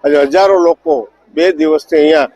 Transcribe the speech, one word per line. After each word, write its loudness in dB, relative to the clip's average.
આજે 0
હજારો 2
લોકો -2
બે -2
દિવસથી -2
અહીંયા 2